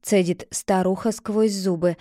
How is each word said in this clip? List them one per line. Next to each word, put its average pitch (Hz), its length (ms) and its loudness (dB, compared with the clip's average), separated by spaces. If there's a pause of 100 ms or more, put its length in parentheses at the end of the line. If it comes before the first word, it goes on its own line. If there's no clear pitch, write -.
цедит 180 420 2
старуха 190 600 0
сквозь 214 400 0
зубы, 175 480 0